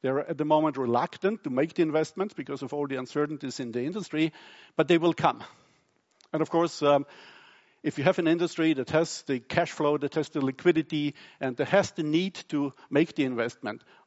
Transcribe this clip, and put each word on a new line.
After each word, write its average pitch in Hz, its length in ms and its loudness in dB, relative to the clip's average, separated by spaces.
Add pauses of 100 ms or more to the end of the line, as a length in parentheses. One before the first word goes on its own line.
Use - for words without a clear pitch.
They're 135 280 -2
at 156 80 -4
the 147 80 -2
moment 156 320 4
reluctant 139 640 0
to 147 60 -6
make 139 240 0
the 175 80 0
investments 156 520 0
because 139 280 -10
of 139 120 -8
all 147 140 -4
the 135 100 -4
uncertainties 143 640 -4
in 120 140 -6
the 123 100 -2
industry, 160 480 -2 (460)
but 151 100 4
they 170 100 6
will 165 160 4
come. - 300 0 (880)
And 156 100 -2
of 151 80 0
course, 170 320 0
um, 143 240 4 (800)
if 151 140 -4
you 139 60 -2
have 185 160 4
an 165 80 2
industry 165 480 2
that 127 160 -4
has 160 320 0
the 131 160 -2
cash - 320 -2
flow, 147 260 0
that 139 160 -4
has 156 160 -2
the 131 160 -2
liquidity, 151 680 0 (260)
and 127 160 -4
that 143 120 -2
has 196 220 4
the 165 120 -6
need 170 320 0 (140)
to 143 240 -2 (180)
make 156 240 2
the 151 100 0
investment, 117 580 -6 (240)